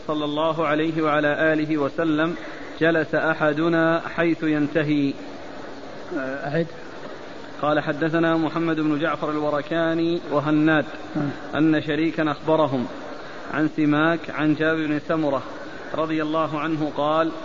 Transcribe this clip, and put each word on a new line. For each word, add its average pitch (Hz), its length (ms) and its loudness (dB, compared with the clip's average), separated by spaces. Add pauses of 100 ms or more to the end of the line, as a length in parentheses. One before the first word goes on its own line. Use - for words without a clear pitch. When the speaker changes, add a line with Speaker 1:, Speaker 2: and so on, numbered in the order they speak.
Speaker 1:
صلى 151 180 -2
الله 156 420 0
عليه 156 340 0
وعلى 151 520 4
آله 156 240 0
وسلم 156 580 0 (440)
جلس 160 360 2
أحدنا 160 840 2 (140)
حيث 170 280 2
ينتهي'". 151 720 2 (1040)
Speaker 2:
أعد. 143 500 -2 (920)
Speaker 1:
قال: 151 180 2
"حدثنا 160 580 2
محمد 160 380 0
بن 151 240 2
جعفر 151 320 -2
الوركاني 165 880 0 (120)
وهناد 151 540 4 (300)
Speaker 2:
آه. 143 420 -4
Speaker 1:
أن 151 240 4
شريكا 156 500 0
أخبرهم 143 540 2 (680)
عن 151 220 2
سماك 156 440 4 (100)
عن 151 260 2
جابر 156 320 0
بن 151 200 0
سمرة 151 360 0 (520)
رضي 160 260 -2
الله 156 380 0
عنه 151 380 -2
قال: 156 340 2 (140)